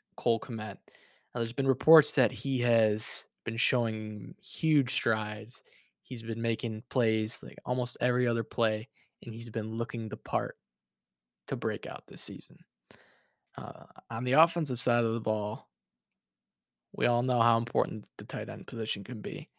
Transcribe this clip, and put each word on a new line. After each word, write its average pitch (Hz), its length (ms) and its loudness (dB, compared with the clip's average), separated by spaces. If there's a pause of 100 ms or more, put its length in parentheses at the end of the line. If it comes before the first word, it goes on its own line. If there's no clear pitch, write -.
(160)
Cole 113 240 2
Kmet. 107 380 -8 (560)
Now, 123 60 -4
there's 113 140 -2
been 135 140 0
reports 143 460 8
that 123 180 4
he 135 280 -2
has 113 680 2 (180)
been 113 140 -4
showing 110 840 -2
huge 151 520 2
strides. 107 680 -4 (400)
He's 117 180 -10
been 113 200 -6
making 113 480 -2
plays, 110 520 0
like, - 240 -14
almost 127 340 -2
every 123 280 2
other 117 160 0
play, 110 440 -2 (380)
and 113 80 -8
he's 117 160 -10
been 110 200 -4
looking 113 380 -4
the 110 100 -8
part - 400 -4 (920)
to - 80 -4
break 113 300 -2
out - 220 -10
this - 140 -8
season. - 420 -10 (920)
Uh, - 280 -10 (240)
on 117 140 -4
the 123 100 0
offensive 147 460 4
side 120 240 4
of 113 100 2
the 117 80 -4
ball, 107 480 -2 (1200)
we - 120 -2
all 120 180 2
know 127 180 2
how 117 160 6
important 113 500 -2 (100)
the 110 80 -10
tight 117 240 -6
end 101 180 -12
position 110 360 -6
can 110 180 -8
be, - 380 -8